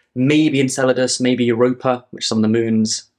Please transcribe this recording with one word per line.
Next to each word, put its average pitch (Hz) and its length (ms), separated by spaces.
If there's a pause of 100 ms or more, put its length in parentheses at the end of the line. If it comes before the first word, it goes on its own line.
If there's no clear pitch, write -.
(160)
maybe 135 440
Enceladus, 127 600
maybe 123 260
Europa, 123 680
which - 140
are - 20
some 110 120
of - 20
the 110 60
moons 110 560 (160)